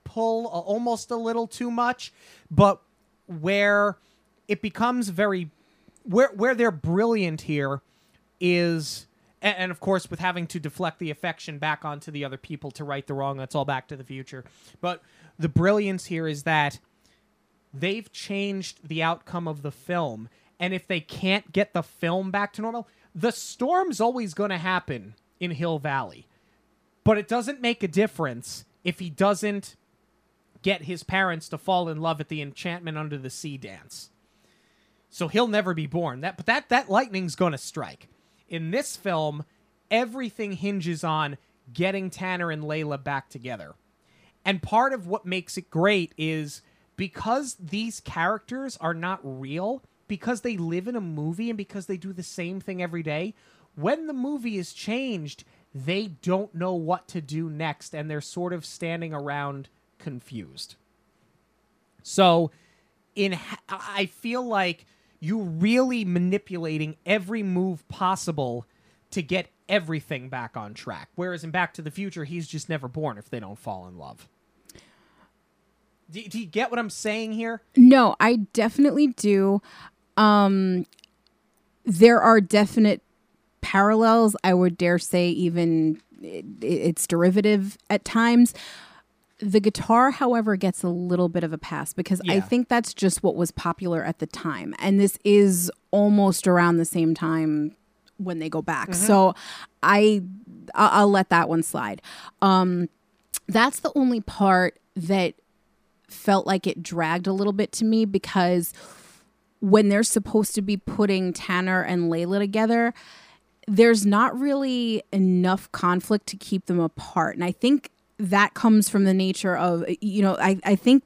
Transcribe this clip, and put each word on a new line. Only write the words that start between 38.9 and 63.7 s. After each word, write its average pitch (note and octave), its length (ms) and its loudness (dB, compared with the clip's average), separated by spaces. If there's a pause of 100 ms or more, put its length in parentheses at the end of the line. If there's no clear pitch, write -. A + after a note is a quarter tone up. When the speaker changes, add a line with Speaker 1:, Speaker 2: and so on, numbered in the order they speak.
Speaker 1:
film, D#3 480 -4 (460)
everything A3+ 600 -4
hinges F3 520 -6
on D#3 320 -2 (360)
getting F#3 380 -4
Tanner F3+ 400 -6
and D3+ 120 -8
Layla D3+ 400 -6
back C#3 260 -8
together. A#2 460 -14 (720)
And F#3+ 180 -4
part B3+ 300 0
of F#3+ 160 -10
what G3 180 -8
makes F3+ 300 -8
it F3+ 120 -12
great F3+ 480 0
is D#3 460 -6 (340)
because A#3 640 -6
these G#3 400 -8
characters A3 800 -6
are E3 140 -4
not F3+ 280 -8
real, C#3+ 600 -8 (240)
because A3 360 -6
they A#3 140 -6
live E3+ 300 -6
in B3 80 -8
a A3+ 60 -6
movie E3+ 500 -6
and A3 60 -6
because G3 300 -12
they F#3+ 100 -8
do F#3+ 160 -12
the F3+ 100 -12
same F#3 380 -10
thing F3+ 200 -10
every E3+ 220 -6
day, D#3 320 -6 (400)
when C#4 320 -4
the D4+ 60 -8
movie B3+ 440 -6
is F3+ 160 -8
changed, G#3+ 720 -8 (320)
they F3 320 -6
don't F#3 480 -4
know F3+ 180 -6
what F3 360 -4
to F3 120 -10
do D#3 300 -8
next, D3+ 440 -8
and D3+ 140 -8
they're D3+ 140 -8
sort F3 320 -8
of D#3+ 100 -10
standing E3 480 -8
around C#3+ 560 -8 (300)
confused. A2+ 800 -14 (1300)
So, E3+ 480 4 (640)
in G3 180 -2
ha-, - 260 -12 (100)
I G3 380 -6